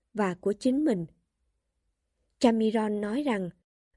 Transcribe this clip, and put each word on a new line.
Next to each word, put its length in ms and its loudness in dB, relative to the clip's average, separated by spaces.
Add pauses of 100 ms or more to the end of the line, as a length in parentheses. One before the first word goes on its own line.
(140)
và 200 0
của 200 -2
chính 320 0
mình. 200 0 (1300)
Cha 120 6
Miron 500 0
nói 220 -4
rằng, 260 -2 (480)